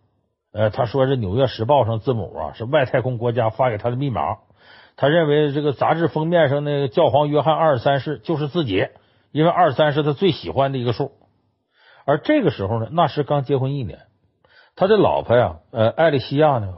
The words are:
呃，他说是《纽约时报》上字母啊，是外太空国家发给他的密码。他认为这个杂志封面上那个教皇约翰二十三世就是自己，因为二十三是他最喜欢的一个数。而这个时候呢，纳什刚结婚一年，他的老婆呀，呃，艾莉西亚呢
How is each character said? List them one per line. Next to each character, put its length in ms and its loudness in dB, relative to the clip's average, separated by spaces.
呃， 160 0
他 160 -2
说 200 0
是 140 0
《纽 160 -4
约 120 2
时 180 -6
报》 200 4
上 140 -4
字 140 -2
母 200 -6
啊， 200 -8
是 120 -12
外 200 0
太 160 -2
空 160 -6
国 140 -2
家 180 0
发 220 -2
给 60 -6
他 120 -4
的 60 -6
密 140 -4
码。 280 -4
他 140 2
认 180 2
为 240 2
这 100 -2
个 120 0
杂 200 0
志 140 0
封 200 -2
面 220 4
上 140 -2
那 160 -2
个 80 -2
教 220 2
皇 200 2
约 120 2
翰 140 2
二 180 2
十 100 -2
三 160 2
世 200 -8
就 180 -4
是 100 -4
自 160 -4
己， 240 -2
因 120 0
为 60 4
二 200 4
十 60 -6
三 180 2
是 80 0
他 120 0
最 180 0
喜 180 -8
欢 220 0
的 60 -6
一 60 -4
个 100 0
数。 180 -6
而 140 2
这 220 0
个 100 2
时 140 -6
候 140 -2
呢， 120 -6
纳 160 2
什 160 -4
刚 200 -2
结 140 -2
婚 180 -4
一 80 -8
年， 160 -12
他 120 0
的 100 4
老 260 2
婆 120 2
呀， 240 2
呃， 180 2
艾 200 2
莉 100 0
西 180 -6
亚 220 2
呢 180 -8